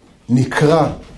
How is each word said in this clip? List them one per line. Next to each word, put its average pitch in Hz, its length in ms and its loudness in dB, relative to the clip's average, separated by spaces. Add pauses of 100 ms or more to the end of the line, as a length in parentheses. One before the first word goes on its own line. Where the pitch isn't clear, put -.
(280)
נקרא 143 600 2 (300)